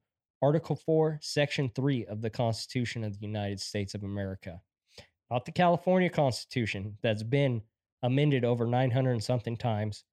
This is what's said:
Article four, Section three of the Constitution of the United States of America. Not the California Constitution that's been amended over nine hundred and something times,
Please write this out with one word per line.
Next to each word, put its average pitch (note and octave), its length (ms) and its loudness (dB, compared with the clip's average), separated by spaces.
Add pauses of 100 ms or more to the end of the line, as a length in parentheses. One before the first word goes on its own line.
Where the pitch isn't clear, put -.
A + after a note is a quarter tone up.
(440)
Article D3+ 320 2
four, D#3+ 460 0
Section C#3+ 520 -2
three C3 320 0
of G#2+ 160 -8
the A2+ 80 -2
Constitution A2+ 760 -2
of G#2 160 -6
the G#2+ 60 -10
United G#2 340 -4
States G2+ 360 -6
of G2+ 80 -8
America. F#2+ 580 -8 (680)
Not B2 140 -2
the E3 60 -14
California F3+ 580 4
Constitution A2 920 0
that's A2 220 0
been B2 400 0 (400)
amended C3 420 4
over A#2 220 2
nine B2 240 2
hundred C3 220 2
and A2 100 -2
something A#2+ 340 -2
times, G#2+ 560 -2